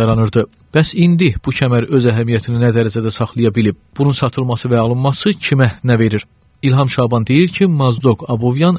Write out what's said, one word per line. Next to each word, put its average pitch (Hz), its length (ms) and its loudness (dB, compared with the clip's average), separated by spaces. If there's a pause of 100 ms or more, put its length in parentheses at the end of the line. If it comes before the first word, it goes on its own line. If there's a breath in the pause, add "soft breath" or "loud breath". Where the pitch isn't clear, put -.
yaranırdı. 113 480 0 (240)
Bəs 156 240 0
indi 170 380 2 (100)
bu 139 80 -4
kəmər 123 400 -2
öz 127 160 2
əhəmiyyətini 117 480 -2
nə 120 160 2
dərəcədə 113 400 -2
saxlaya 117 420 -2
bilib? 107 220 0 (220)
Bunun 139 180 2
satılması 127 560 -2
və 117 80 2
alınması 131 560 -2
kimə 131 380 0 (100)
nə 123 160 2
verir? 107 240 0 (380)
İlham 131 280 0
Şaban 117 360 0
deyir 160 220 2
ki, 190 180 0
Mazdok 131 540 0 (100)
Abovyan 127 480 0